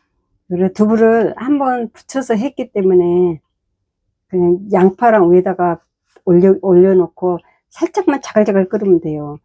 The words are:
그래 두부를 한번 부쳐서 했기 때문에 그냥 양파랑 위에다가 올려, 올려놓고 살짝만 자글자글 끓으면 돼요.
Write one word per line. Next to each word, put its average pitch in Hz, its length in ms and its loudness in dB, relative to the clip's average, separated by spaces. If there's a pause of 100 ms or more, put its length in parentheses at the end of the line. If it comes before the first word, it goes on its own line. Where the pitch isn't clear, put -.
(480)
그래 185 240 -2
두부를 220 640 0
한번 254 560 -4
부쳐서 - 420 -6
했기 247 380 -6
때문에 180 680 0 (880)
그냥 180 300 0 (140)
양파랑 190 600 2
위에다가 180 480 0 (440)
올려, 185 360 4
올려놓고 185 800 0 (320)
살짝만 302 520 -4
자글자글 196 460 -2
끓으면 196 320 0
돼요. 151 440 -10